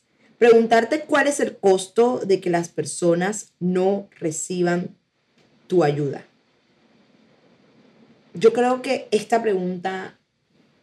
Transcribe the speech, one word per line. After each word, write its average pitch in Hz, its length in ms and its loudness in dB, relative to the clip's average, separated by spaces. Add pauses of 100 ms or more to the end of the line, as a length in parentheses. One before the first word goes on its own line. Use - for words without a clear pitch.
(380)
preguntarte 226 640 4
cuál 285 260 0
es 285 120 -2
el 220 180 -4
costo 196 640 0
de 190 200 0
que 180 120 -4
las 170 180 -2
personas 175 880 -4
no 185 520 -2
reciban 175 840 -4 (720)
tu 175 180 2
ayuda. 147 400 -2 (2000)
Yo 226 180 4
creo 247 300 0
que - 260 -4
esta 214 320 -2
pregunta 185 760 -6 (640)